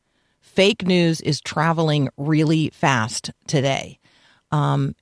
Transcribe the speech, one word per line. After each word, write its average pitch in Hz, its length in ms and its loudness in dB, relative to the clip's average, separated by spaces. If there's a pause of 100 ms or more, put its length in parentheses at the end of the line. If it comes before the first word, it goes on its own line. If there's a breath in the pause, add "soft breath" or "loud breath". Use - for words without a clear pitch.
(400)
Fake 196 460 0
news 175 340 2
is - 220 -4
traveling 156 720 0
really 156 540 0
fast 123 600 -2 (160)
today. 135 500 -2 (540 soft breath)
Um, 143 500 0